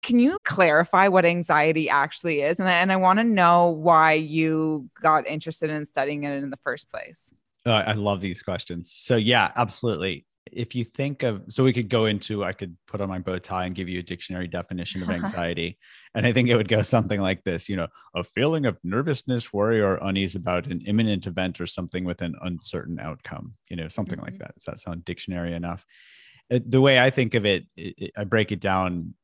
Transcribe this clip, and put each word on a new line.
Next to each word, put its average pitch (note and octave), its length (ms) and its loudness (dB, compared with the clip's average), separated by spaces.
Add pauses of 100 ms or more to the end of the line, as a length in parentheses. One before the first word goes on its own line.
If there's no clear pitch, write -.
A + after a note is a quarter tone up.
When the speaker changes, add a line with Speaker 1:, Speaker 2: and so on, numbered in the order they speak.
Speaker 1:
Can A#3+ 160 2
you D4 260 4
clarify F3 640 4
what F#3 160 4
anxiety D#3+ 640 2
actually D3 540 0
is? E3 180 0
And F#3 80 0
I, F3+ 60 4
and F#3 180 2
I F#3+ 40 2
wanna F#3+ 280 4
know F3 460 6
why D#3+ 420 6
you D#3 760 0 (140)
got D#3 240 4
interested D#3 440 -6
in D3+ 140 -6
studying D3 400 -4
it C#3+ 180 -4
in C#3 80 -8
the C3+ 80 -12
first - 320 -8
place. - 420 -14 (340)
Speaker 2:
Oh, A#2+ 60 4
I G#2+ 200 2
love G2+ 280 0
these F#2+ 220 -6
questions. F2 520 -8
So - 220 0
yeah, A2 400 4
absolutely. G2 680 -4 (240)
If - 240 -10
you B2 80 -4
think C#3 400 -6
of, A2 260 -2
so C3 140 0
we C3 120 6
could A2+ 160 -4
go A2+ 160 2
into, G#2 360 -2
I F#2 120 -4
could F2 220 -12 (120)
put G2+ 140 -8
on F#2+ 60 -4
my F#2 100 -6
bow F2+ 200 -6
tie F2+ 280 -4
and F2+ 80 -6
give F2+ 140 -8
you F2+ 120 -6
a - 20 -10
dictionary F2+ 460 -10
definition F2+ 540 -8
of F2 80 -6
Speaker 1:
<laughs> F2 100 -4
Speaker 2:
anxiety. F2 580 -6 (360)
And A#2 120 0
I A#2+ 60 2
think A#2+ 160 4
it A#2+ 80 4
would G#2+ 120 0
go G#2+ 140 4
something G#2+ 380 2
like F#2+ 240 -2
this, E2+ 240 -4
you G2+ 80 -4
know, E2+ 100 -4 (300)
"A F2 80 -4
feeling D3 420 0
of G2+ 160 -2
nervousness, B2 720 -2
worry, G#2+ 280 2
or G2 220 4
unease F#2+ 320 -2
about F2+ 320 -2
an F2+ 200 -6
imminent G#2 400 0
event F#2 340 -4
or F2 60 -6
something F2+ 380 -8
with F2 180 -6
an E2+ 180 -6
uncertain F2 580 -8
outcome," - 540 -12 (160)
you F2 80 -12
know, D#2+ 120 -8
something F#2 320 -6
like - 120 -12
Speaker 1:
Mm-hmm. - 60 -18
Speaker 2:
that. - 160 -16
Does - 100 -20
that - 160 -14
sound E2+ 240 -12
dictionary F2 480 -8
enough? E2+ 320 -8 (640)
Uh, B2 160 2
the B2+ 140 4
way C3+ 180 8
I C3 120 6
think B2 240 0
of G#2+ 100 2
it, G2 220 2 (100)
it, E2 220 -10
it, - 180 -8
I G#2 80 -6
break G2+ 260 0
it F2+ 100 -6
down F2+ 640 -2